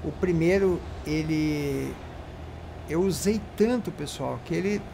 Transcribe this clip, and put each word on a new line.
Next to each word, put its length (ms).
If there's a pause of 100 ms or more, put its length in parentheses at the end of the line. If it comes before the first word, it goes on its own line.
O 80
primeiro, 680 (280)
ele, 840 (960)
eu 140
usei 400 (160)
tanto, 340
pessoal, 540
que 80
ele 260 (140)